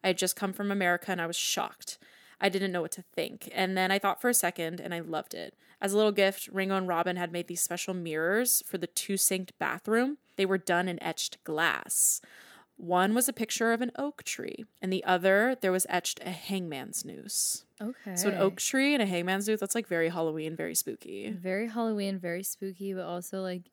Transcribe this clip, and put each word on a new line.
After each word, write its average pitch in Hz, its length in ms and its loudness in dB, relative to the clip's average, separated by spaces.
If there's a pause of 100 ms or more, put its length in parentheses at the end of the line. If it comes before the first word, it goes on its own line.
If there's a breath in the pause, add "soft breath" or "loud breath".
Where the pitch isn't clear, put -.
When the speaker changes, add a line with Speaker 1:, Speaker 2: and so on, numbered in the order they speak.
Speaker 1:
I 190 60 4
had 185 100 4
just 185 160 2
come 190 180 -2
from 202 200 -2
America 185 400 2
and 180 80 -2
I 165 80 -2
was 170 80 -4
shocked. - 640 -4 (420 loud breath)
I 196 80 4
didn't 190 240 0
know 175 100 0
what 160 100 -4
to 185 100 -10 (120)
think. - 400 -6
And 185 220 2
then 185 160 4
I 196 80 4
thought 196 200 0
for 247 80 2
a 247 60 4
second 175 460 0
and 180 120 -8
I 170 80 -4
loved 160 340 -6
it. - 200 -12 (260 soft breath)
As 196 120 -2
a 202 40 4
little 214 160 6
gift, 196 360 2
Ringo 190 280 0
and 185 120 0
Robin 175 280 2
had 175 160 -4
made 175 140 -4
these 170 140 -6
special 175 340 -2
mirrors 175 720 2
for - 120 -6
the 170 80 -4
two - 280 -2
synced 190 440 0
bathroom. 226 600 0 (180)
They 196 100 2
were 190 120 2
done 180 300 2
in 170 140 -6
etched - 420 -6
glass. - 760 2 (560 loud breath)
One 180 380 4
was 240 140 4
a 247 40 -2
picture 226 400 0
of 226 100 2
an 240 140 -2
oak 285 280 -6
tree, - 400 -8 (180)
and 185 100 0
the 190 120 0
other, 190 560 6
there 190 100 2
was 185 180 2
etched - 360 0
a 185 60 -6
hangman's 170 760 -6
noose." - 600 -4 (160)
Speaker 2:
Okay. 208 360 -8
Speaker 1:
So 196 140 2
an 196 60 0
oak 190 200 2
tree 277 380 2
and 254 80 4
a 202 40 2
hangman's 185 400 0
noose, 214 140 0
that's, 202 140 -2
like, 233 120 -2
very 165 220 2
Halloween, 160 480 -2
very 165 180 -4
spooky. - 560 -6
Speaker 2:
Very 185 380 -4
Halloween, 214 500 -2
very 175 240 -6
spooky, 196 520 -8
but 185 100 -6
also, 175 380 -6
like, 180 200 -6 (100)